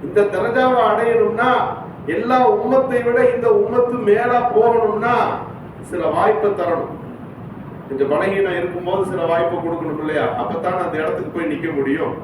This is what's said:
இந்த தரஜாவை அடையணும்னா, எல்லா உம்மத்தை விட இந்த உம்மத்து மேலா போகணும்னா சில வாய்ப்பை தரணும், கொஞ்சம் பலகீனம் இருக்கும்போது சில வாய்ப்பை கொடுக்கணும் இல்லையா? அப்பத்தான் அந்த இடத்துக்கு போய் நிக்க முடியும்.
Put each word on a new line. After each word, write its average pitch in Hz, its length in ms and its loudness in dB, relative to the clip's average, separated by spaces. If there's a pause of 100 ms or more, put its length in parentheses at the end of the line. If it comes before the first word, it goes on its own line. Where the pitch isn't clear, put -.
இந்த 202 260 2
தரஜாவை 240 480 2 (100)
அடையணும்னா, 226 600 2 (640)
எல்லா 240 220 2 (160)
உம்மத்தை 254 540 2
விட 240 100 2 (160)
இந்த 233 140 0 (140)
உம்மத்து 240 340 2 (120)
மேலா 240 320 4 (160)
போகணும்னா 220 600 4 (760)
சில - 120 -4 (140)
வாய்ப்பை 208 340 2 (120)
தரணும், 170 340 -2 (920)
கொஞ்சம் 135 260 0
பலகீனம் 190 460 0
இருக்கும்போது 180 520 -2
சில 175 100 -2 (120)
வாய்ப்பை 170 260 0
கொடுக்கணும் 160 440 -4
இல்லையா? 147 220 -2 (160)
அப்பத்தான் 180 440 -4
அந்த 160 160 -6
இடத்துக்கு 156 340 -4
போய் 160 180 -2
நிக்க 143 140 -6 (120)
முடியும். - 440 -2